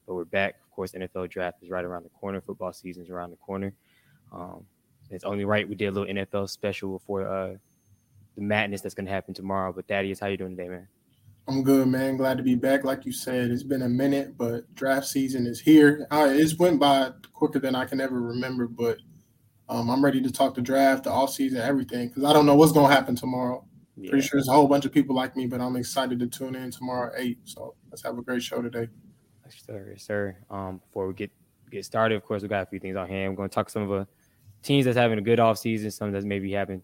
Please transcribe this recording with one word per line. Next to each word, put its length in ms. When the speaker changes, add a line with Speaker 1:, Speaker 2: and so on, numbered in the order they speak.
Speaker 1:
but 80
we're 100
back. 380
Of 80
course, 240
N 80
F 140
L 100
draft 360
is 80
right 140
around 200
the 60
corner. 300
Football 320
season's 380
around 200
the 60
corner. 360
Um, 340
it's 140
only 200
right 240
we 60
did 120
a 40
little 180
N 100
F 160
L 120
special 460
before, 340
uh, 280
the 60
madness 400
that's 120
gonna 160
happen 220
tomorrow. 400
But 160
Thaddeus, 320
how 60
you 100
doing 200
today, 120
man? 200
Speaker 2:
I'm 160
good, 260
man. 280
Glad 220
to 40
be 140
back. 280
Like 220
you 60
said, 380
it's 120
been 200
a 60
minute, 480
but 380
draft 320
season 400
is 140
here. 500
Uh, 200
it's 280
went 220
by 320
quicker 260
than 160
I 100
can 160
ever 200
remember, 460
but, 320
um, 220
I'm 120
ready 200
to 100
talk 220
the 80
draft, 420
the 60
offseason, 460
everything, 540
'cause 140
I 80
don't 140
know 80
what's 180
gonna 200
happen 220
tomorrow. 500
Speaker 1:
Yeah. 160
Speaker 2:
Pretty 160
sure 140
there's 80
a 40
whole 140
bunch 200
of 60
people 220
like 220
me, 100
but 140
I'm 160
excited 420
to 80
tune 300
in 140
tomorrow 440
at 60
eight. 240
So 300
let's 120
have 160
a 40
great 200
show 200
today. 260
Speaker 1:
Yes, 200
sir. 260
Yes, 120
sir. 340
Um, 280
before 280
we 60
get, 180
get 140
started, 320
of 80
course, 180
we 60
got 140
a 40
few 140
things 160
on 100
hand. 260
We're 40
gonna 140
talk 180
some 140
of 80
the 180
teams 240
that's 100
having 220
a 40
good 160
offseason, 540
some 180
that's 140
maybe 280
having 320